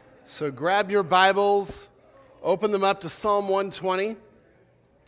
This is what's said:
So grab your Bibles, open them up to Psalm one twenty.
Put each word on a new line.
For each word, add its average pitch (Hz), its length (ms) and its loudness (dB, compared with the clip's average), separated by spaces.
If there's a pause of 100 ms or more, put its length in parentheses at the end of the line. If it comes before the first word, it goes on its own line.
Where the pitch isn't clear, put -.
(260)
So - 240 -8
grab 180 400 -2
your 202 140 2
Bibles, 196 840 2 (540)
open 190 300 0
them 196 120 0
up 196 180 0
to 165 80 -8
Psalm 202 380 0
one 196 220 0
twenty. 190 460 -4 (920)